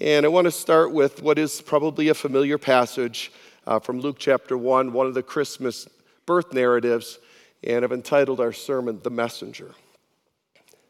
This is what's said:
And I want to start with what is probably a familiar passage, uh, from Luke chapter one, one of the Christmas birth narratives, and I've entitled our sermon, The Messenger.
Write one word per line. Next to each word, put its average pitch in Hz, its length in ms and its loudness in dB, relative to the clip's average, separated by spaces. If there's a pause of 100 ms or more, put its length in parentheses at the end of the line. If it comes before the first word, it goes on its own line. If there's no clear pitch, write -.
And 147 240 4
I 151 40 4
want 175 160 4
to 170 60 2
start 160 400 2
with 139 300 0
what 147 160 2
is 151 240 -4
probably 151 480 0
a 151 60 4
familiar 143 420 0
passage, 123 760 0 (360)
uh, 113 100 0
from 123 220 -4
Luke 139 180 -6
chapter 131 400 0
one, 127 340 2
one 127 140 0
of 131 80 -4
the 127 80 -2
Christmas - 680 -6 (380)
birth 170 280 0
narratives, 120 680 0 (440)
and 120 220 -2
I've 120 60 -4
entitled 131 480 0
our 117 140 -2
sermon, 123 500 -6
The 123 80 -4
Messenger. 117 640 -8 (1160)